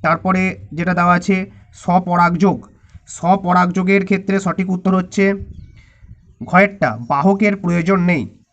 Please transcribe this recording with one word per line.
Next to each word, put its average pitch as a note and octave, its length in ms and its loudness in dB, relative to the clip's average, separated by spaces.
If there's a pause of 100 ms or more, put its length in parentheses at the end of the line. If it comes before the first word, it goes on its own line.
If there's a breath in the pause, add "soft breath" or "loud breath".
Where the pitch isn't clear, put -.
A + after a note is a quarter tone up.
তারপরে F#3 400 0 (300)
যেটা E3+ 220 -2
দেওয়া F3 200 2
আছে F#3 220 0 (380 soft breath)
স্বপরাগযোগ, F3 800 2 (500 soft breath)
স্বপরাগযোগের F3+ 1000 0
ক্ষেত্রে G3 360 -2
সঠিক F#3 300 -4
উত্তর F#3 240 -2
হচ্ছে F#3 300 0 (1200 soft breath)
ঘয়েরটা, G3 460 2 (180)
বাহকের G3 480 2
প্রয়োজন F3 440 0
নেই। F3 220 0 (300)